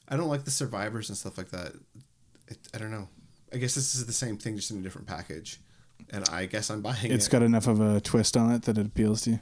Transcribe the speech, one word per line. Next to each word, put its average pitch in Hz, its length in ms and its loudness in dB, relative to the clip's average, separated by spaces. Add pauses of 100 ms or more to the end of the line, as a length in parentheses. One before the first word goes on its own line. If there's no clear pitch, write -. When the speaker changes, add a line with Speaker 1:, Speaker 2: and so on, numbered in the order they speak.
Speaker 1:
I 139 80 -2
don't 165 120 -2
like 143 160 -2
the 139 60 -6
survivors 110 580 -4
and 101 80 -8
stuff - 200 -10
like 92 140 -10
that. 90 220 -10 (720)
It, - 100 -14 (160)
I 110 60 -10
don't 110 100 -8
know. 107 200 -10 (440)
I 131 40 -6
guess 123 180 0
this 135 180 0
is 123 140 -4
the 117 60 -4
same 110 240 -4
thing, 110 180 -6
just 101 160 -6
in 104 80 -6
a - 20 -6
different 92 260 -10
package, 80 540 -10 (480)
and 98 200 -4
I 87 180 -2
guess 107 240 -4
I'm 107 100 -6
buying 113 300 -2
Speaker 2:
It's 117 160 4
Speaker 1:
it. - 40 -6
Speaker 2:
got 120 120 6
enough 117 240 6
of 110 120 6
a 104 220 6
twist - 340 2
on 117 160 6
it 117 120 0
that 107 160 2
it 104 80 2
appeals 107 380 2
to 117 60 2
you. 113 100 2